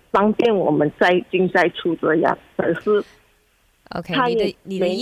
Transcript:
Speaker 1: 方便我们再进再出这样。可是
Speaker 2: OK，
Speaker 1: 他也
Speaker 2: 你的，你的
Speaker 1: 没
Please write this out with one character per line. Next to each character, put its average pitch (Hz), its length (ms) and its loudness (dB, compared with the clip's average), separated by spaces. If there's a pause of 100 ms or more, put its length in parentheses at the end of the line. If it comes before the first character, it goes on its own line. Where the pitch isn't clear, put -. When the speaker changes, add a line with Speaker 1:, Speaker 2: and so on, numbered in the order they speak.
(120)
Speaker 1:
方 208 200 2
便 226 220 2
我 160 160 0
们 147 280 2
再 180 200 4 (120)
进 185 200 0
再 175 200 2
出 170 260 -4
这 - 200 0
样。 - 200 0 (200)
可 170 240 -2
是 208 220 0 (880)
Speaker 2:
OK， 175 240 -8
Speaker 1:
他 247 140 0
也 233 60 -2
Speaker 2:
你 208 180 -2
的， - 120 -20
你 190 140 -8
的 185 80 -2
Speaker 1:
没 180 160 -2